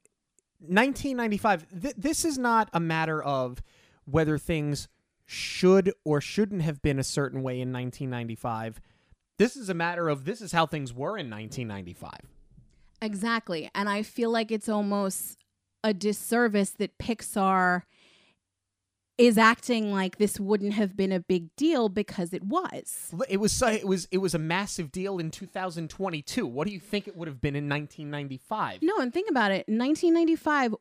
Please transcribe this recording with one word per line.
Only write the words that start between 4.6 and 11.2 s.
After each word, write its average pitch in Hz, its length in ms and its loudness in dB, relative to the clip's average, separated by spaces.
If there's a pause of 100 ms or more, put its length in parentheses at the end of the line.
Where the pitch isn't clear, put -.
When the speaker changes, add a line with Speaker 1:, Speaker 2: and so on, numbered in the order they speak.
Speaker 1:
should 185 680 4 (140)
or 147 160 2
shouldn't 202 400 0
have 151 200 -2
been 139 180 2
a 131 40 0
certain 135 400 -2
way 127 160 -4
in 127 140 -4
nineteen 127 360 -6
ninety-five. 113 680 -6 (580)
This 240 200 4
is 233 100 -10
a 185 60 -2
matter 170 340 -2
of, 139 160 0
this 208 160 -6
is 196 140 -10
how 165 120 4
things 139 280 -6
were 151 240 -6
in 147 120 -8